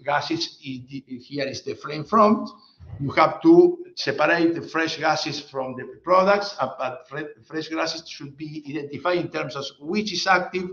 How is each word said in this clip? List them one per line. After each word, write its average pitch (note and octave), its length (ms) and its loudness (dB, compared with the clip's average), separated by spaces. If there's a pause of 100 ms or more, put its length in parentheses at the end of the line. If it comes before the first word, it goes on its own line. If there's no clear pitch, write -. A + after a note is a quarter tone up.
gases. D3 580 -2
It, C3 460 -12
it, B2+ 140 -14
here C#3 240 -6
is A#2+ 180 -10
the B2 120 -8
flame D3+ 280 -10
front. G#3+ 460 4 (500)
You C#3 120 -4
have D#3 300 4
to F3 440 8 (100)
separate E3 580 2
the - 80 -4
fresh D#3+ 360 -4
gases D3+ 420 -2
from C3 380 -8
the B2+ 260 -14
products, F#3+ 560 2
uh, C3 180 0
but - 300 -8
fre-, D3+ 240 -10 (120)
fresh D#3 260 -8
gases E3 380 -6
should C3+ 300 -16
be D3+ 300 -12
identified D3 500 -4
in D3 120 -4
terms D3 260 -6
of C#3 100 -8 (140)
which F#3 340 -4
is F3 140 -4
active F3+ 460 0